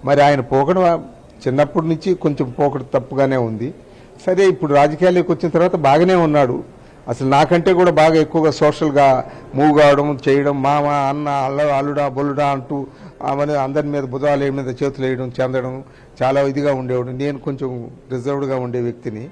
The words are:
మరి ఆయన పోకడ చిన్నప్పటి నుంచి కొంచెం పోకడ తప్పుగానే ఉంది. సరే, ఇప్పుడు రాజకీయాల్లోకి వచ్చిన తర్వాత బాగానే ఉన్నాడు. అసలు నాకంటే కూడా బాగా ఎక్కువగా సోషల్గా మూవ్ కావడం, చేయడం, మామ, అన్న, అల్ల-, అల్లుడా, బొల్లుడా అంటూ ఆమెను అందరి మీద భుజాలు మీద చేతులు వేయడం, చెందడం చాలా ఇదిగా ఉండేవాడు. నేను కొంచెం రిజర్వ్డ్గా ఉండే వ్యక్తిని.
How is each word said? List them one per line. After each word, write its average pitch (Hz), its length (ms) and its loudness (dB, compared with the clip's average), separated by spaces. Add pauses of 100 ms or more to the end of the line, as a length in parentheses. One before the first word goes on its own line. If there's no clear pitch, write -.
మరి 143 160 4
ఆయన 143 180 4
పోకడ 139 380 0 (680)
చిన్నప్పటి 147 400 0
నుంచి 165 260 0
కొంచెం 147 360 -2
పోకడ 139 320 -2 (120)
తప్పుగానే 135 440 0
ఉంది. 117 360 -4 (520)
సరే, 185 220 2
ఇప్పుడు 151 260 0
రాజకీయాల్లోకి 170 580 2
వచ్చిన 160 200 -2
తర్వాత 180 240 2
బాగానే 160 400 4
ఉన్నాడు. 147 480 2 (440)
అసలు 131 220 -4
నాకంటే 160 440 4
కూడా 180 180 4
బాగా 156 220 4
ఎక్కువగా 156 380 2
సోషల్గా 143 760 2 (300)
మూవ్ 147 240 4
కావడం, 143 400 4 (100)
చేయడం, 139 320 2
మామ, 143 240 0
అన్న, 147 440 -2
అల్ల-, 139 440 -2
అల్లుడా, 143 340 -2
బొల్లుడా 143 400 -2
అంటూ 139 400 -6 (360)
ఆమెను 143 300 -2
అందరి 143 340 -2
మీద 143 160 -4
భుజాలు 139 480 -2
మీద 135 160 -6
చేతులు 135 380 -6
వేయడం, 127 260 -4 (100)
చెందడం 127 420 -4 (400)
చాలా 135 180 2
ఇదిగా 139 320 0
ఉండేవాడు. 127 360 -4
నేను 139 300 -6
కొంచెం 127 520 -8 (200)
రిజర్వ్డ్గా 135 480 -4
ఉండే 123 220 -4
వ్యక్తిని. 120 500 -8